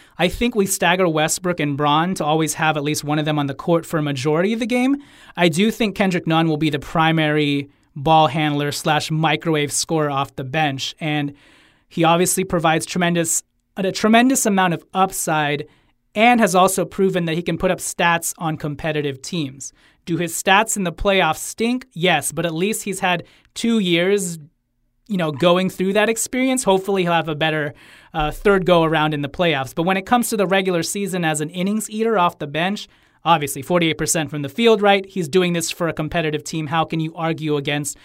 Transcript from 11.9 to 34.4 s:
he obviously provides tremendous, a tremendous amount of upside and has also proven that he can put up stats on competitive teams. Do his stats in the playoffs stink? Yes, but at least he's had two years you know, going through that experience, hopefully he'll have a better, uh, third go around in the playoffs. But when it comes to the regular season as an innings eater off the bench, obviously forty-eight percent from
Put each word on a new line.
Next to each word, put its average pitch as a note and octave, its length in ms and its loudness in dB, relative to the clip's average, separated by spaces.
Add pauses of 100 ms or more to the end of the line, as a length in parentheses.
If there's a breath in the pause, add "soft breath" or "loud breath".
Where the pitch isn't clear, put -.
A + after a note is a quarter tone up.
he E3 140 0
obviously F3 400 2
provides E3 420 0
tremendous, E3+ 560 0 (340)
a F#3+ 160 -4
tremendous A#3 540 4
amount F#3+ 260 2
of D#3+ 100 -6 (120)
upside D#3 720 0 (480 soft breath)
and A3+ 260 4
has F#3+ 140 4
also F#3 320 4
proven F#3 400 0
that D#3+ 100 -2
he E3+ 60 -4
can E3+ 160 -2
put F#3 120 2
up F3+ 80 -2
stats E3+ 600 -2
on D#3+ 180 -4
competitive D3 640 -6
teams. C#3 540 -8 (320 soft breath)
Do E3+ 100 -2
his E3 180 -4
stats G3+ 420 2
in G3 80 -4
the E3+ 80 -4
playoffs F3+ 440 0
stink? A#3+ 560 -6
Yes, D#3+ 400 0
but E3 140 -4
at E3 80 -4
least G#3 300 -2
he's F#3+ 160 -6
had F3+ 240 -2 (300 soft breath)
two A#3 240 0
years F3+ 600 2 (680)
you G#3 80 -2
know, D#3+ 160 -2
going F3 360 2
through F#3 260 -2
that G#3+ 140 4
experience, B3+ 560 -2
hopefully F#3+ 380 2
he'll E3+ 100 0
have D#3+ 160 0
a D#3+ 60 -4
better, D3+ 400 -2 (400 loud breath)
uh, D3+ 160 -2
third G3 340 2
go E3+ 200 4
around D#3 300 0
in D3 80 -4
the C#3+ 60 -6
playoffs. C#3+ 460 -2
But E3+ 80 -4
when F#3+ 140 0
it F#3+ 100 -4
comes A#3+ 240 2
to A#3 60 0
the G3+ 100 4
regular F#3 360 0
season F#3 420 -4
as D#3 160 0
an D#3 100 -4
innings G3 400 -4
eater A3 280 -2
off F3 200 2
the D#3 80 -8
bench, E3+ 420 -4 (360 soft breath)
obviously D3 380 0
forty-eight E3 360 0
percent D#3 320 -2
from D3 120 -6